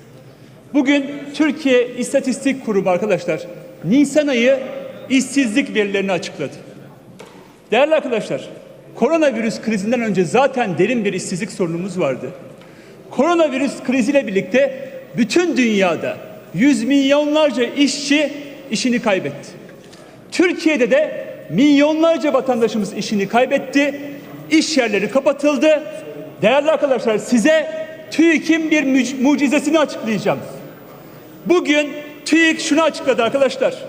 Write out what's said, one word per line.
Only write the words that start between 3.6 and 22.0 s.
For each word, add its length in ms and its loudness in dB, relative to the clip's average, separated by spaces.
Nisan 420 4
ayı 320 2
işsizlik 640 0
verilerini 380 0
açıkladı. 420 -6
Değerli 240 4
arkadaşlar, 540 -2
koronavirüs 680 0
krizinden 400 -2
önce 240 0
zaten 540 0
derin 260 2
bir 80 -2
işsizlik 400 -6
sorunumuz 480 -4
vardı. 300 -4
Koronavirüs 600 2
kriziyle 400 2
birlikte 640 0
bütün 400 2
dünyada 600 0
yüz 300 4
milyonlarca 800 2
işçi 680 0
işini 320 -2
kaybetti. 460 -2
Türkiye'de 580 2
de 360 0
milyonlarca 840 4